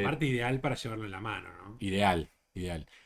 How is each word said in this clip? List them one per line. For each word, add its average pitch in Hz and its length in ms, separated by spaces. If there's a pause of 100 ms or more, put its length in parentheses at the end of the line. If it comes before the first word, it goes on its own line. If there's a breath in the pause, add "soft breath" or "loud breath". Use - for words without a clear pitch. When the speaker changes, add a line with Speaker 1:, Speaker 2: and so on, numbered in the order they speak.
Speaker 1:
Aparte 147 260
ideal 127 340
para 131 140
llevarlo 110 320
en 101 40
la 95 100
mano, 98 360
¿no? 98 240
Speaker 2:
Ideal, 95 500 (240)
ideal. 87 320 (200 soft breath)